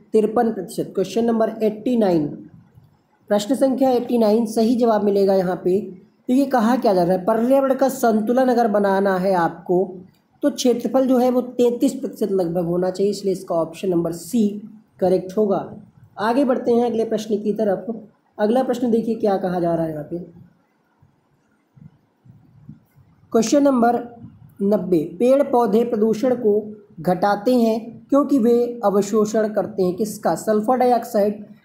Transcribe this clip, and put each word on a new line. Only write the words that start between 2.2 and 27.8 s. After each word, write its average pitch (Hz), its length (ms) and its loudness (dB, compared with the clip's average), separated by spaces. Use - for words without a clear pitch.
प्रश्न 208 260 0
संख्या 262 340 2
एट्टी 247 280 0
नाइन 220 300 4
सही 226 280 0
जवाब 220 280 2
मिलेगा 196 320 2
यहाँ 180 220 0
पे। 180 220 0
तो - 540 -8
ये 269 140 4
कहा 240 300 2
क्या 233 160 2
जा 180 100 2
रहा 175 100 2
है, 180 120 -2
पर्यावरण 254 500 2
का 262 140 0
संतुलन 240 580 0
अगर 240 220 2
बनाना 196 480 2
है 190 180 0
आपको 175 500 0
तो 294 80 2
क्षेत्रफल 240 560 0
जो 254 100 2
है 247 140 2
वो 247 100 0
तैंतीस 240 540 0
प्रतिशत 196 360 -6
लगभग 175 340 0
होना 180 240 -2
चाहिए, 185 220 0
इसलिए 196 220 -4
इसका 180 220 -6
option 165 340 -4
number 170 240 0
सी 208 340 0
correct 185 380 0
होगा। 196 280 0
आगे 247 260 0
बढ़ते 247 260 0
हैं 240 140 2
अगले 226 200 -2
प्रश्न 220 320 -2
की 214 160 -2
तरफ। 202 340 -2
अगला 226 260 2
प्रश्न 247 280 -2
देखिए 226 240 0
क्या 196 220 0
कहा 180 220 -4
जा 170 160 0
रहा 165 100 -2
है 160 60 -6
यहाँ 151 120 -8
पे। 170 160 -10
Question 233 300 2
number 240 400 2
नब्बे, 180 400 0
पेड़ 254 300 2
पौधे 233 420 2
प्रदूषण 226 500 0
को 214 260 0
घटाते 202 520 0
हैं 226 260 2